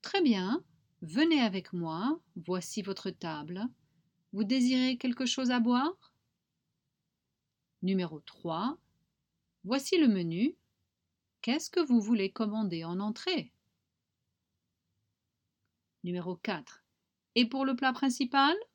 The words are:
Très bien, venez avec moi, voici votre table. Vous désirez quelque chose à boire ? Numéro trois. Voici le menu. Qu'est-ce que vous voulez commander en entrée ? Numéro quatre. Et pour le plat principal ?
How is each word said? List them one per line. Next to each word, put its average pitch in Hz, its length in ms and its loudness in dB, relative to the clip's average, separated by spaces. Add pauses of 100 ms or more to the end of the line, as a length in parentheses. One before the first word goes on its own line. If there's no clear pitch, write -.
Très 392 200 -2
bien, 226 400 2 (400)
venez 277 400 2
avec 196 300 -2
moi, 175 480 -2 (160)
voici 180 460 -4
votre 190 300 -6
table. 170 540 -8 (680)
Vous 208 100 -2
désirez 254 540 2
quelque 254 280 -2
chose 254 260 0
à 247 100 4
boire ? 247 520 0 (1700)
Numéro 180 400 -2
trois. 185 560 -6 (840)
Voici 277 360 0
le 285 80 8
menu. 190 480 2 (880)
Qu'est-ce 277 260 -2
que 370 120 0
vous 247 200 4
voulez 202 300 0
commander 208 520 -4
en 175 160 -4
entrée ? 214 540 -4 (2500)
Numéro 180 320 -6
quatre. - 480 -8 (520)
Et 240 100 6
pour 269 180 -4
le 262 120 0
plat 262 180 0
principal ? 277 640 2 (180)